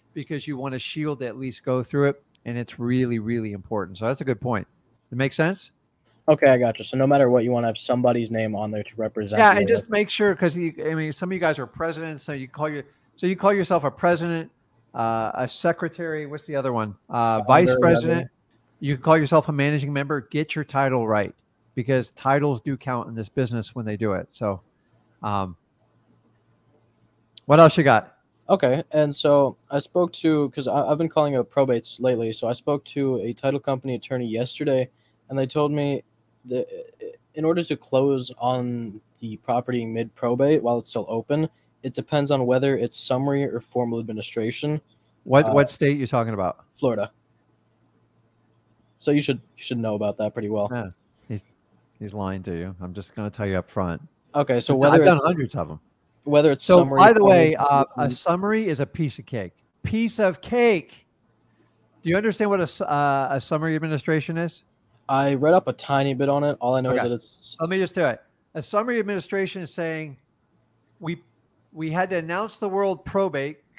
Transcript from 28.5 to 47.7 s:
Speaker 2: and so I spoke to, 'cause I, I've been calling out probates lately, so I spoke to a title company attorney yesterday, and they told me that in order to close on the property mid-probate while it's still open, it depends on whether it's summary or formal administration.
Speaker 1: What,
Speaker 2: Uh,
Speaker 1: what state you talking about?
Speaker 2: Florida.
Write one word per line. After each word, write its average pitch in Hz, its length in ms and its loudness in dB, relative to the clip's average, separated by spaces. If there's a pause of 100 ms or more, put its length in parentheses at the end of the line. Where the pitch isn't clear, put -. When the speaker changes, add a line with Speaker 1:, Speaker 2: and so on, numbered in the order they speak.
Speaker 2:
and 151 220 2
so 143 440 4 (120)
I 143 100 -2
spoke 175 340 -2
to, 151 360 0
'cause 127 180 -8
I, 139 160 0
I've 151 140 -4
been 160 120 -2
calling 147 260 0
out 123 140 0
probates 127 520 -2
lately, 117 320 0
so 113 140 -6
I 117 60 -2
spoke 147 320 -4
to 135 340 -4
a 113 140 -6
title 139 260 -4
company 135 360 -4
attorney 123 320 -6
yesterday, 127 640 -2 (400)
and 135 80 -6
they 135 80 0
told 147 260 -2
me 143 320 -2 (420)
that 123 200 -4 (680)
in 151 100 -6
order 170 180 0
to 156 140 -4
close 131 600 0
on 120 640 -4 (180)
the 110 180 -10
property 120 480 -4
mid-probate 120 800 0
while 120 140 0
it's 113 120 -8
still 107 200 -6
open, 147 400 -2 (340)
it 127 100 -8
depends 143 380 -2
on 131 140 2
whether 131 320 2
it's 117 180 -4
summary 139 480 -2
or 120 160 -6
formal 120 400 -4
administration. 113 800 -6 (460)
Speaker 1:
What, 143 240 4
Speaker 2:
Uh, - 20 0
Speaker 1:
what 143 180 4
state 143 280 0
you 131 100 -4
talking 117 260 -2
about? 95 380 -4
Speaker 2:
Florida. 110 400 -2 (1900)